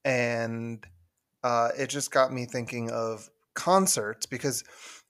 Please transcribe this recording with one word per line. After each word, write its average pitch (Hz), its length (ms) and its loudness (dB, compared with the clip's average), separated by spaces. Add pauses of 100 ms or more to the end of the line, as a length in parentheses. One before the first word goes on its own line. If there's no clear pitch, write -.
And, 117 840 -2 (580)
uh, 117 320 4
it 135 120 -2
just 139 220 -4
got 131 220 4
me 123 140 -4
thinking 120 440 -4
of 113 380 -4 (240)
concerts 170 720 2
because 127 400 -4 (460)